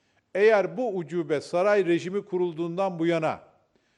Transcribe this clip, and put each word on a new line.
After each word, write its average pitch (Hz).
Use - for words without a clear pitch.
Eğer 196
bu 233
ucube 156
saray 196
rejimi 175
kurulduğundan 175
bu 165
yana 160